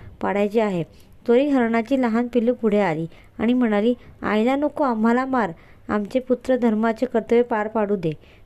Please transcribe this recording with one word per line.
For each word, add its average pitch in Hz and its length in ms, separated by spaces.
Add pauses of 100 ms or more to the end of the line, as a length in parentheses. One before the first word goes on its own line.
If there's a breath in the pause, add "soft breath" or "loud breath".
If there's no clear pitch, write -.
(200 loud breath)
पाडायचे 202 400
आहे." 190 220 (440 soft breath)
त्वरित 269 260
हरणाची 233 500
लहान 240 240
पिल्लू 240 280
पुढे 208 260
आली 165 260 (320 soft breath)
आणि 220 140
म्हणाली, 233 420 (280 loud breath)
"आईला 220 340
नको, 294 280
आम्हाला 233 420
मार, 240 260 (360 soft breath)
आमचे 208 300
पुत्र 254 380
धर्माचे 226 500
कर्तव्य 233 360
पार 220 260
पाडू 208 280
दे." 170 160 (340 soft breath)